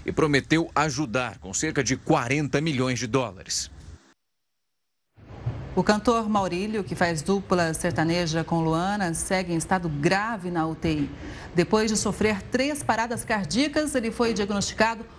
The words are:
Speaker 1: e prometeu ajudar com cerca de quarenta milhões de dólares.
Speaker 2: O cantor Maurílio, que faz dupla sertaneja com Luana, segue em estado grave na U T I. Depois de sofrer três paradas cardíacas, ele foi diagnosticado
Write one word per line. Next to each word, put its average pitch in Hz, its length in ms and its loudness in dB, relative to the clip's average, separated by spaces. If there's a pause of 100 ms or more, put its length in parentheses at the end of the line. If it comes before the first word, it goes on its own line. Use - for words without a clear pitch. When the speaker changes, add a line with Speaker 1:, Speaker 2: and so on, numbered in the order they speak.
Speaker 1:
e - 80 -4
prometeu 151 600 2
ajudar 127 640 0
com 92 160 -12
cerca 151 300 0
de 117 120 0
quarenta 143 640 2
milhões 131 380 0
de 120 80 -4
dólares. 110 640 -2 (2000)
Speaker 2:
O 180 80 4
cantor 214 440 2
Maurílio, 202 560 0
que 175 120 -6
faz 170 260 2
dupla 185 540 0
sertaneja 165 680 0
com 165 180 0
Luana, 170 520 0
segue 185 400 -2
em 165 40 2
estado 180 300 0
grave 180 640 0
na 165 160 0
U 160 80 -2
T 160 180 -2
I. 147 180 0 (440)
Depois 214 380 2
de 220 40 2
sofrer 202 460 0
três 277 400 0
paradas 226 420 0
cardíacas, 269 680 0
ele 233 160 0
foi 233 240 2
diagnosticado 214 720 0 (140)